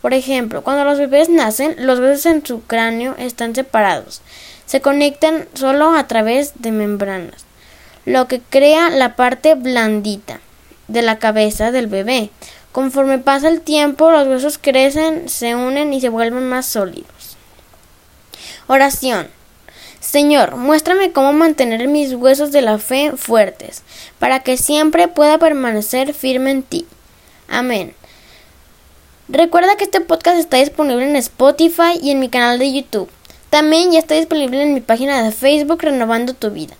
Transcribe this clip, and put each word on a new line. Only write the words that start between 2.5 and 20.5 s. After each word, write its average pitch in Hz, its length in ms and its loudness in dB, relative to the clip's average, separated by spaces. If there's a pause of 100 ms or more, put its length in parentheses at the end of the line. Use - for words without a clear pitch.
cráneo 226 560 -4
están 240 360 -8
separados. 208 680 -2 (420)
Se 269 160 -2
conectan 285 720 0
solo 285 420 2
a 277 140 0
través 233 440 -2 (100)
de 226 100 -6
membranas, 202 720 -6 (640)
lo 254 200 0
que 247 140 -6
crea 302 480 4
la 254 280 0
parte 254 380 2
blandita 220 840 -4 (480)
de 233 140 -2
la 220 160 0
cabeza 214 540 0
del 247 160 -2
bebé. 208 420 -4 (420)
Conforme 269 460 0
pasa 277 320 2
el 330 100 0
tiempo, 302 500 2
los 294 160 4
huesos 269 300 -2
crecen, 285 720 0
se 233 260 -6
unen 277 380 -2
y 269 80 -4
se 247 80 -2
vuelven 233 400 -2
más 254 160 -4
sólidos. - 720 -8 (1300)
Oración. 262 600 0 (720)
Señor, 285 560 2